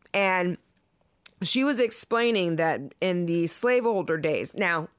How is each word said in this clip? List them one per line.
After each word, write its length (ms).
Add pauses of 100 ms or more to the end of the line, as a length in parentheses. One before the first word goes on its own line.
(140)
And 440 (840)
she 220
was 160
explaining 800
that 240 (200)
in 240
the 220
slaveholder 720
days, 380
now, 440